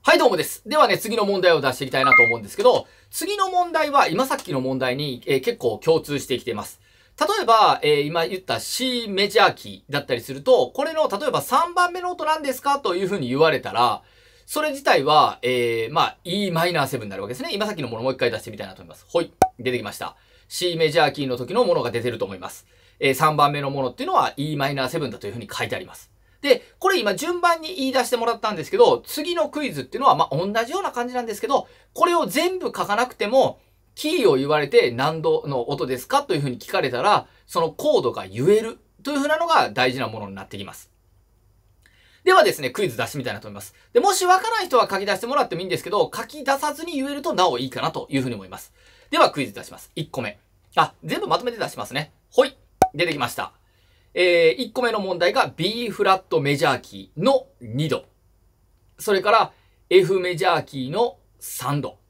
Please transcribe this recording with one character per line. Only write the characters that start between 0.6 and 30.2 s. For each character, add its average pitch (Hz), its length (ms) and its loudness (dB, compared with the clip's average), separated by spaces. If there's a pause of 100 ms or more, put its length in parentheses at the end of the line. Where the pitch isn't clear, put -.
で 269 80 -2
は 285 120 6
ね、 180 100 2
次 226 200 -2
の 208 80 2
問 202 160 0
題 180 100 6
を 151 100 4
出 131 120 0
し - 40 -8
て 143 80 -4
い 127 40 -8
き - 20 -6
た 135 100 2
い - 40 2
な - 100 6
と - 80 6
思 117 140 0
う - 20 -10
ん - 20 -12
で 202 80 -14
す - 80 -12
け 202 60 -2
ど、 - 240 6 (240)
次 403 260 -4
の 381 140 0
問 359 200 0
題 302 200 -2
は 262 160 4
今 220 180 0
さ 277 100 -2
っ - 20 -10
き - 160 -10
の 131 60 -2
問 131 200 -4
題 127 180 -2
に、 143 300 -6
え 143 80 2
ー、 131 80 0
結 120 160 -4
構 113 240 -2
共 160 160 4
通 147 180 -6
し - 80 -6
て 127 140 -2
き - 40 -12
て 120 60 -6
い 104 60 -6
ま 104 100 -8
す。 - 160 -20 (380)
例 403 240 0
え - 20 -2
ば、 214 380 6
え 151 120 2
ー、 143 60 0
今 165 240 0
言 185 140 -6
っ - 20 -12
た 117 180 -4
C 247 480 -4
メ 202 200 0
ジ 214 120 2
ャ 185 100 8
ー - 40 0
キ 98 340 -18
ー 139 60 -8
だ 143 60 0
っ - 80 -8
た 131 80 0
り 117 60 -6
す 135 120 -12
る 139 80 -10
と、 196 300 4
こ 285 140 -4
れ 320 80 -6
の、 311 160 0
例 294 180 -4
え 247 40 0
ば 151 100 0
三 339 340 0
番 359 160 2
目 359 100 -8
の 359 100 -4
音 330 140 -8
な 311 140 0
ん - 20 -10
で 277 120 -4
す 262 80 -10
か 277 180 -2
と 190 160 -2
い 190 80 -2
う 180 40 -2
ふ 196 100 -4
う - 20 -6
に 127 80 -4
言 127 100 -2
わ 156 140 6
れ 127 80 -2
た 95 120 -8
ら、 110 300 0 (460)
そ 302 160 -2
れ 302 80 -2
自 277 120 -10
体 185 200 4
は、 135 400 4
え 120 480 0
ー、 - 20 -12
ま 156 80 2
あ、 113 220 -2
Em 170 640 -2
セ 131 100 -6
ブ 110 60 -8
ン 107 40 -12
に 98 40 -12
な 95 60 -10
る 95 40 -8
わ 104 60 -8
け 123 80 -8
で - 20 -16
す 269 60 -10
ね。 330 100 -8
今 208 140 -4
さ 208 60 -6
っ - 20 -8
き 156 80 -8
の 120 40 -6
も 113 100 -8
の - 20 -10
を 120 60 -6
も 131 40 2
う 131 40 -2
一 - 20 -4
回 120 160 0
出 107 80 -6
し - 20 -10
て - 80 -14
み 107 80 -14
た 104 60 -12
い 95 40 -12
な 95 60 -18
と 95 80 -20
思 82 60 -20
い - 20 -20
ま - 60 -20
す。 - 120 -20
ほ 170 140 0
い。 - 100 -6 (280)
出 123 120 -4
て 123 60 -4
き 113 60 -6
ま 101 80 -10
し - 80 -14
た。 - 160 -10 (320)
C 180 280 -4
メ 160 140 2
ジ 160 100 2
ャ 147 100 4
ー - 20 -4
キ 143 140 -6
ー - 20 -4
の 123 100 -4
時 127 160 -8
の 240 120 2
も 175 100 4
の 135 80 0
が 117 80 -4
出 113 100 -2
て 120 80 -2
る 113 80 -6
と 101 80 -4
思 98 80 -12
い 92 60 -14
ま 92 100 -14
す。 - 160 -18 (340)
え 135 120 2
ー、 - 20 2
三 156 240 2
番 147 140 4
目 143 100 -4
の 139 80 -4
も 139 140 -4
の 123 60 -2
っ - 40 -10
て - 80 -12
い 302 60 -4
う - 20 -4
の 370 60 0
は 135 220 2
Em 139 520 -4
セ 165 80 -6
ブ 143 100 -4
ン 107 40 -8
だ - 80 -14
と 104 80 -10
い - 20 -6
う 98 40 -12
ふ - 20 -14
う 120 40 -10
に 104 120 -14
書 - 120 -6
い 107 60 -6
て 107 60 -4
あ 92 40 -8
り - 60 -14
ま - 80 -20
す。 - 160 -20 (320)
で、 277 220 2 (160)
こ 370 100 2
れ 370 100 2
今 202 160 0
順 349 260 -4
番 339 200 2
に 311 140 -10
言 262 120 -2
い 262 40 -2
出 247 140 2
し - 40 -8
て 240 80 -12
も 233 80 -4
ら 233 80 0
っ 214 60 -8
た 214 120 -4
ん 202 40 -6
で 156 80 -8
す - 80 -8
け 190 60 -2
ど、 190 280 6
次 302 300 -6
の 311 140 0
ク 294 160 -6
イ 240 60 -4
ズ 143 100 -6
っ - 40 -8
て - 120 -12
い - 20 -6
う 269 40 -2
の 277 40 6
は、 247 80 6
ま - 160 -2